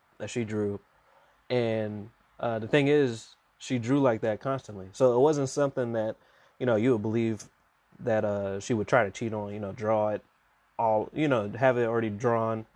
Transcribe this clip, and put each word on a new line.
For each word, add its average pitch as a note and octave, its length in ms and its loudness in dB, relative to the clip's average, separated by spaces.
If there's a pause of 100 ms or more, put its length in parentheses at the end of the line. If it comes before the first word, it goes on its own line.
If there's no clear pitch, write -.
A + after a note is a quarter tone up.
(180)
that G#2 120 -10
she A#2+ 140 -4
drew, G#2 340 -4 (720)
and, A2 600 -2 (280)
uh, A#2 200 -4
the A2 100 -8
thing C#3 200 4
is, C#3 460 2 (240)
she B2+ 200 -4
drew B2 200 2
like A#2+ 220 2
that A2 200 -2
constantly. A2 520 -8
So B2 240 4
it B2 40 6
wasn't C#3+ 280 4
something C3+ 440 -2
that, A2 240 -2 (420)
you C3 80 -4
know, A#2 100 4
you A#2+ 160 4
would G#2+ 100 2
believe A2+ 420 -2 (560)
that, A2 240 0
uh, G2+ 360 -2
she B2 140 -2
would G#2 140 -2
try A#2+ 160 4
to G2 60 -2
cheat A2 220 -6
on, G#2 200 -8
you G#2+ 80 -10
know, G2 120 -6
draw G#2+ 380 0
it G2+ 120 -4 (560)
all, A2 340 2
you D3+ 160 -2
know, A2 220 2
have B2 280 2
it A#2+ 80 2
already A2+ 240 0
drawn, A2+ 640 -2